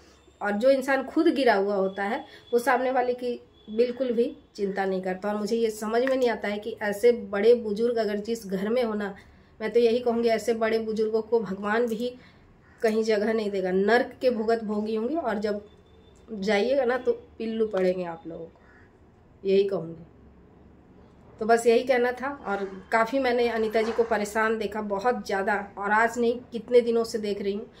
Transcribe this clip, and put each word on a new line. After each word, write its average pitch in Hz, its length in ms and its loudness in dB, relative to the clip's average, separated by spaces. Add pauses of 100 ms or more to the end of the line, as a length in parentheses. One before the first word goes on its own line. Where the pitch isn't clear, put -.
(420)
और 202 100 -2
जो 214 180 2
इंसान 269 340 2
खुद 311 240 2
गिरा 247 280 4
हुआ 196 200 0
होता 190 280 -2
है, 233 220 -4 (280)
वो 240 60 4
सामने 254 320 2
वाले 247 220 0
की 247 280 -6 (280)
बिल्कुल 240 420 0
भी 240 260 0 (180)
चिंता 196 300 -2
नहीं 190 160 -2
करता। 185 280 -4
और 208 60 -2
मुझे 208 220 -2
ये 226 120 0
समझ 220 360 -2
में 269 120 2
नहीं 254 120 2
आता 214 180 -4
है 208 120 -4
कि 220 220 -10
ऐसे 208 300 2
बड़े 214 420 4
बुजुर्ग 226 440 0
अगर 208 200 0
जिस 226 300 -6
घर 196 220 -4
में 247 140 0
हो 220 100 -2
ना, 202 220 -6 (460)
मैं 214 100 -6
तो 233 80 4
यही 240 200 4
कहूँगी, 233 300 0
ऐसे 220 240 0
बड़े 220 260 0
बुजुर्गों 220 420 -2
को 226 180 0
भगवान 208 480 -2
भी 240 300 -4 (640)
कहीं 220 220 2
जगह 220 300 0
नहीं 214 180 -2
देगा, 185 200 -2
नर्क 214 500 2
के 254 80 4
भुगत 226 340 0
भोगी 214 320 -4
होंगे। 240 200 -2
और 262 240 -2
जब 208 260 -4 (680)
जाइएगा 220 540 0
ना, 247 120 0
तो 247 140 -2
पिल्लू 226 560 -4
पड़ेंगे 185 360 0
आप 170 240 -10
लोगों 165 180 -12
को, - 160 -20 (840)
यही 196 180 4
कहूँगी। 165 400 -6 (1400)
तो 220 60 -6
बस 233 220 4
यही 233 160 6
कहना 247 280 2
था। 277 360 -8
और 196 440 -6
काफ़ी 226 280 2
मैंने 247 300 2
अनीता 220 320 0
जी 220 100 -2
को 226 120 0
परेशान 220 540 0
देखा, 214 240 -6
बहुत 208 440 -2
ज़्यादा, 202 520 -2
और 202 140 -2
आज 226 280 2
नहीं, 240 200 2 (120)
कितने 240 300 4
दिनों 233 220 2
से 226 140 -6
देख 208 240 -4
रही 202 120 -2
हूँ। 220 260 -8